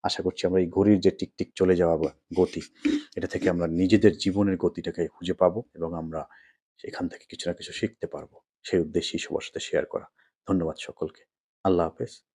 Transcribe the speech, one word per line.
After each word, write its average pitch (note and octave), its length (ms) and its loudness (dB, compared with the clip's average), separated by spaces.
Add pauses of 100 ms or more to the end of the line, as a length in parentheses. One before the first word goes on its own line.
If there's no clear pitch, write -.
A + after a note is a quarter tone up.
আশা F#2+ 200 -4
করছি F2+ 240 -2
আমরা F2+ 120 2
এই F2+ 80 2
ঘড়ির G2 320 6
যে F#2 120 4
টিকটিক - 440 -8
চলে F#2 200 4
যাওয়া E2+ 220 2
বা D#2 140 -2 (240)
গতি, F2 260 2 (540)
এটা F2+ 120 -6
থেকে F#2+ 220 0
আমরা F2 180 0
নিজেদের F#2+ 500 4
জীবনের G2 400 0
গতিটাকে F2 500 -2
খুঁজে F2 260 -6
পাবো F#2 300 2 (100)
এবং E2 220 -6
আমরা D#2+ 320 -8 (560)
এখান - 240 -8
থেকে - 220 -12
কিছু - 200 -8
না F2 40 -4
কিছু - 200 -12
শিখতে - 340 -6
পারবো। - 320 -14 (240)
সেই - 160 0
উদ্দেশ্যেই F2 400 -2
সবার - 220 -6
সাথে - 180 -10
শেয়ার - 260 -2
করা। - 200 -8 (420)
ধন্যবাদ E2+ 320 0
সকলকে। - 440 -10 (400)
আল্লাহ F2 220 4
হাফেজ। - 360 -10 (140)